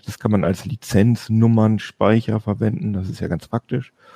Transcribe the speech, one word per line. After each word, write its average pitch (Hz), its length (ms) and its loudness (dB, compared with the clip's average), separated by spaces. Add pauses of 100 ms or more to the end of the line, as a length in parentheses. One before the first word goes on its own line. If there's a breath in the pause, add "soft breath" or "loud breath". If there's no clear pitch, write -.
das - 140 -14
kann 113 100 -2
man 104 140 2
als 92 220 -2
Lizenznummernsspeicher 110 1800 2
verwenden, 107 500 -4
das 95 180 -4
ist - 120 -10
ja - 80 -6
ganz 85 180 -6
praktisch. - 460 -6 (220 loud breath)